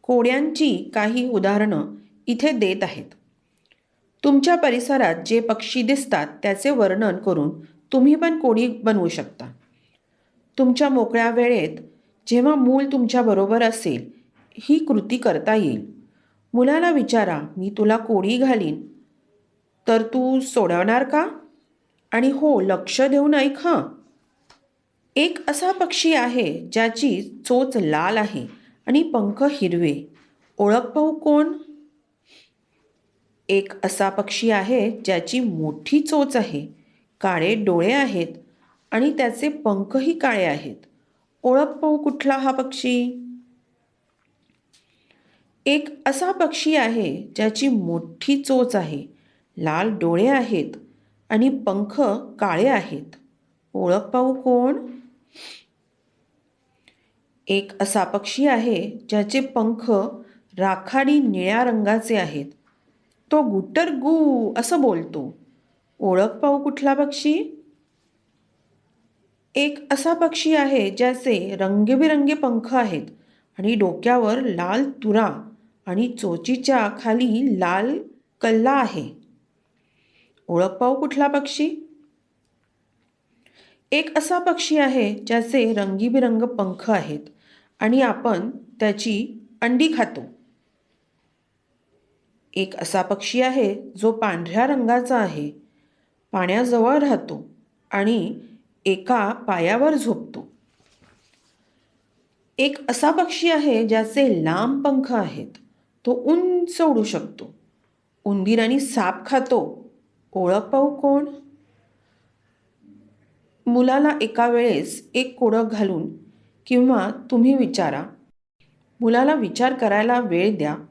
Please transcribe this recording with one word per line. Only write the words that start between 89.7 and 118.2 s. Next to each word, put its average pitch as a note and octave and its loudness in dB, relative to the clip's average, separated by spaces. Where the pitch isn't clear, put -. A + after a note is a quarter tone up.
खातो." A3 -2
"एक F#3+ -6
असा F#3 -4
पक्षी G3+ -4
आहे B3+ -2
जो A3 2
पांढऱ्या G3+ -2
रंगाचा B3 0
आहे, D3+ -2
पाण्याजवळ A#3 2
राहतो B3 -2
आणि G3+ -2
एका G3 0
पायावर G#3+ 0
झोपतो." - -6
"एक C4+ -2
असा D4 2
पक्षी E4+ 0
आहे C#4 2
ज्याचे A3 2
लांब A#3 0
पंख C4 0
आहेत, E3 -4
तो A#3+ 2
उंच F4 0
उडू B3 4
शकतो. - -10
उंदीर G3+ 0
आणि B3+ 2
साप G#3+ -2
खातो. - -2
ओळख F#3+ 2
पाहू C#4 0
कोण?" C#4 2
मुलाला C4 2
एका A3+ 0
वेळेस A#3 0
एक B3+ -4
कोडं A3+ 2
घालून G3 -2
किंवा B3 2
तुम्ही B3+ 6
विचारा. E3 -2